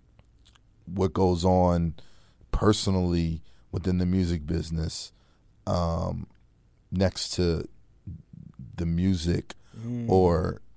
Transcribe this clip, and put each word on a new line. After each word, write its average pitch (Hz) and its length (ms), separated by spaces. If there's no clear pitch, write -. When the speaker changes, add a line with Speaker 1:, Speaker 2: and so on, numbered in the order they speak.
Speaker 1:
what 92 280
goes 90 300
on 87 520
personally 87 920
within 90 260
the 90 80
music 87 400
business, 82 680
um, 87 600
next - 420
to 85 340
the 87 100
music 85 680
Speaker 2:
Mm. 117 340
Speaker 1:
or, 90 520